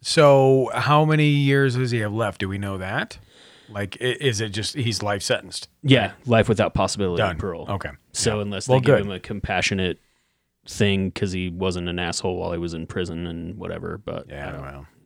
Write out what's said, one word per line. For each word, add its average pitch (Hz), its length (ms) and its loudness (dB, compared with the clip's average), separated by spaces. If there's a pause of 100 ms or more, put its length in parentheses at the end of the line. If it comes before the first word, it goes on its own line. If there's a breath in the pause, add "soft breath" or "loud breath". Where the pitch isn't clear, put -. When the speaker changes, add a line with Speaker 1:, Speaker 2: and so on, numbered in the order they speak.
Speaker 1:
So 135 760 6
how 143 300 4
many 151 240 4
years 139 480 4
does 127 140 -2
he 117 80 -2
have 104 160 -4
left? 110 260 -2
Do 95 80 -2
we 98 80 -4
know 98 220 -6
that? 98 400 -6 (500 soft breath)
Like, 101 320 -8
i-, 123 200 -2
is 113 200 0
it 110 100 -4
just 104 240 -6
he's 117 280 -2
life 101 200 -2
sentenced? - 460 -4 (140)
Speaker 2:
Yeah, 120 300 4 (120)
life 113 240 4
without 104 240 2
possibility 95 460 0
Speaker 1:
Done. 95 140 0
Speaker 2:
of 78 60 -8
parole. 85 300 -8
Speaker 1:
Okay. 95 220 -6 (220)
Speaker 2:
So 110 240 0
Speaker 1:
Yeah. 104 60 -2
Speaker 2:
unless 101 260 -6
Speaker 1:
Well, 131 120 6
Speaker 2:
they 123 60 -2
give 139 120 8
Speaker 1:
good. 101 80 -2
Speaker 2:
him 101 60 -8
a 90 80 -10
compassionate 92 760 -2 (680)
thing 98 460 2
'cause 98 200 -4
he 90 180 -4
wasn't 87 400 -4
an 90 80 -4
asshole 87 400 -4
while 87 140 -4
he 85 60 -4
was 85 160 -4
in 80 120 -8
prison 85 400 -6
and 85 320 -10
whatever, 85 400 -10
but - 320 -10
Speaker 1:
Yeah, 71 180 -10
Speaker 2:
I - 40 -10
don't, 71 100 -12
Speaker 1:
well, 69 240 -14 (200)